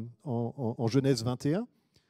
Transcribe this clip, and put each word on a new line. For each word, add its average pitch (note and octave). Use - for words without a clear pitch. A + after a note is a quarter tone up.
en, A#2
en, A#2
en A#2
Genèse B2+
vingt B2
et D3
un. A3+